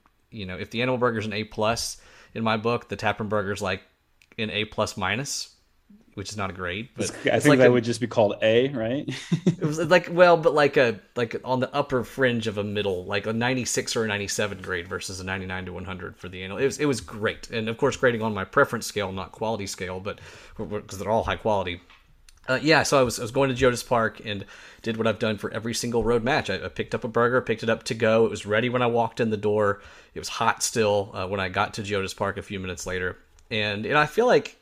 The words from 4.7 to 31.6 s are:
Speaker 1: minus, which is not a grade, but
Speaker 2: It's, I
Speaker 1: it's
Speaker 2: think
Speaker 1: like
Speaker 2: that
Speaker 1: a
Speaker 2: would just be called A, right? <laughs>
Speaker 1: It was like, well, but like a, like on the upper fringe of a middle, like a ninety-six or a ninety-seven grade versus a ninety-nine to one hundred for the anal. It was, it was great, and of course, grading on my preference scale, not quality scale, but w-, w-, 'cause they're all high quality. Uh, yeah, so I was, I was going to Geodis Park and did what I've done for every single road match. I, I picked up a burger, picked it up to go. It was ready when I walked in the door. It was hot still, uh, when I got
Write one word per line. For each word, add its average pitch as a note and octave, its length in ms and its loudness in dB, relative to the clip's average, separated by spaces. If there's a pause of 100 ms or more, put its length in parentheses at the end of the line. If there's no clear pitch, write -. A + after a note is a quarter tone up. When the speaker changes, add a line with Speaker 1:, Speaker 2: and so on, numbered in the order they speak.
Speaker 1:
minus, G#2 600 -4 (600)
which G2 140 -10
is G#2 80 -12
not G2 120 -2
a F#2 40 -10
grade, F#2 420 -8
but G2 140 -4
Speaker 2:
It's, - 20 -6
I B2 240 -2
Speaker 1:
it's A2 80 0
Speaker 2:
think D3 40 2
Speaker 1:
like D3 120 8
Speaker 2:
that B2+ 80 8
Speaker 1:
a B2 40 8
Speaker 2:
would B2 120 4
just A2+ 180 -4
be A#2+ 60 0
called G#2 340 4
A, A#2 280 6
right? B2+ 380 -4 (240)
<laughs> E3+ 140 0
Speaker 1:
It E3+ 160 2
was D#3 180 -2
like, F3 320 4
well, E3+ 260 8
but D#3 160 4
like D3 240 4
a, A#2 220 4 (160)
like A#2+ 280 -2
on B2+ 160 0
the B2 140 -2
upper C3+ 300 0
fringe A#2+ 440 0
of G2+ 100 -4
a G#2 60 0
middle, G2+ 420 -2
like G2+ 220 -2
a A2+ 60 0
ninety-six A#2+ 640 -2
or A#2 80 2
a A2 40 -2
ninety-seven G2+ 540 -4
grade F#2 260 -6
versus F#2 320 -8
a F#2 40 -12
ninety-nine F#2 420 -6
to F2+ 80 -10
one F2 120 -10
hundred F#2 320 -12
for - 120 -14
the F#2 120 -12
anal. F#2+ 160 -10
It B2+ 80 0
was, B2 140 -2
it D3 60 0
was C3+ 160 0
great, G#2+ 500 -6
and A2+ 180 -4
of A2+ 80 -6
course, C3 200 0
grading A#2+ 240 2
on A2 120 0
my F#2+ 120 -4
preference B2+ 420 0
scale, G2 240 -4
not F#2+ 200 -8
quality A2 360 -4
scale, F#2 320 -8
but F#2+ 200 -10 (380)
w-, G#2+ 100 -8
w-, G#2 200 -6
'cause G2 100 -12
they're G2 140 -4
all A2 120 2
high F#2+ 120 -2
quality. F#2 460 -2 (680)
Uh, C3 140 0
yeah, C#3+ 220 4
so C#3+ 160 4
I C3 40 6
was, A#2 160 0
I - 40 -8
was A2+ 80 -6
going C3+ 220 2
to - 20 -4
Geodis B2 300 2
Park A2+ 380 0
and G#2 220 -8 (360)
did A2+ 160 -4
what A2 100 0
I've G#2+ 120 0
done A2 180 0
for G#2 140 -6
every A2+ 220 -6
single A#2 300 0
road A2+ 200 2
match. C3 260 0
I, F2+ 160 -4
I F#2 40 -8
picked - 260 -6
up A2 80 -4
a B2+ 40 -4
burger, A#2+ 340 4
picked A#2 220 -2
it A#2 60 0
up A2 140 0
to - 100 -4
go. A2+ 320 4
It G#2+ 40 2
was G2 160 -8
ready A2 240 2
when B2 120 0
I A#2+ 60 2
walked A#2 320 0
in A#2 100 2
the G#2+ 80 -2
door. G#2 440 2 (320)
It - 60 -12
was - 100 -8
hot - 340 0
still, G#2 500 2
uh, G2 140 -4
when G2 120 -4
I F#2+ 100 -2
got G2+ 260 0